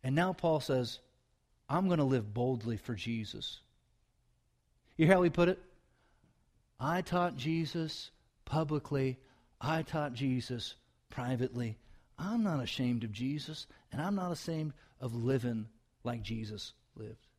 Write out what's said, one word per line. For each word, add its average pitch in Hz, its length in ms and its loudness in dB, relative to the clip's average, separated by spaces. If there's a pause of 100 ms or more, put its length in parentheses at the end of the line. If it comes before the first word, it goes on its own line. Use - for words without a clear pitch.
And 131 120 0
now 180 180 4
Paul 160 280 2
says, 127 400 0 (680)
"I'm 180 200 2
gonna 160 160 4
live 120 280 2
boldly 120 440 0
for 117 180 -4
Jesus." 107 640 -6 (1400)
You 160 100 6
hear 185 80 10
how 180 80 6
he 170 80 6
put 175 180 6
it? 185 140 0 (1160)
"I 165 240 0
taught 175 340 0
Jesus 160 760 -2 (340)
publicly. 143 760 0 (420)
I 160 220 0
taught 147 320 -4
Jesus 123 600 -2 (360)
privately. 123 680 -2 (400)
I'm 220 240 0
not 160 200 2
ashamed 120 420 0
of 107 80 -6
Jesus, 139 540 -6 (260)
and - 80 -4
I'm 196 140 0
not 180 180 -2
ashamed 156 400 -4 (280)
of 117 140 -4
living 117 540 0 (360)
like 120 180 -4
Jesus 107 500 -6 (220)
lived." 110 320 -14 (120)